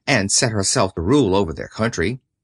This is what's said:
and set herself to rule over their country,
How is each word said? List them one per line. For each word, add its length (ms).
and 260
set 200
herself 420
to 80
rule 340
over 180
their 140
country, 520